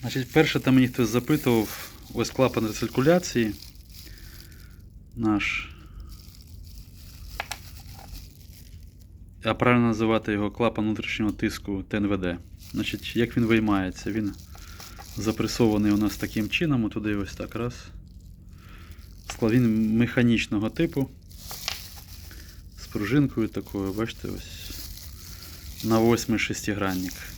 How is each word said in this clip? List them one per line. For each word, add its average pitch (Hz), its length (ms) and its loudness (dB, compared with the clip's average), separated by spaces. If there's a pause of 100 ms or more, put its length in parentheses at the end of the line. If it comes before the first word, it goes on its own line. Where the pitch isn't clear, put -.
Значить, 123 320 -4
перше, 156 280 6
там 127 140 6
мені 127 140 8
хтось 123 200 2
запитував, 120 800 2 (240)
ось 117 160 0
клапан 123 360 2
рециркуляції 120 880 2 (1600)
наш. 107 520 0 (3750)
А 110 120 2
правильно 120 320 6
називати 110 460 2
його 104 180 0
клапан 113 340 0
внутрішнього 107 480 0
тиску 98 500 -2
Т - 140 -4
Н 101 100 2
В 98 120 2
Д. 90 200 -2 (340)
Значить, - 440 -4
як 117 200 2
він 120 80 4
виймається? 104 680 2
Він 104 200 -2 (840)
запресований 107 760 4
у 104 40 6
нас 104 200 2
таким 104 320 -2
чином, 139 360 2
отуди 104 300 -2
ось 101 200 -4
так, - 200 -8
раз. 120 200 -4 (1500)
Скла-, 113 220 0
він 110 460 4
механічного 113 720 4
типу, 160 400 0 (1700)
з - 60 -16
пружинкою 113 580 2
такою, 98 440 -4
бачите, 110 360 -4
ось - 420 -10 (1120)
на 110 140 4
восьмий 113 400 4
шестигранник. 95 720 -2 (260)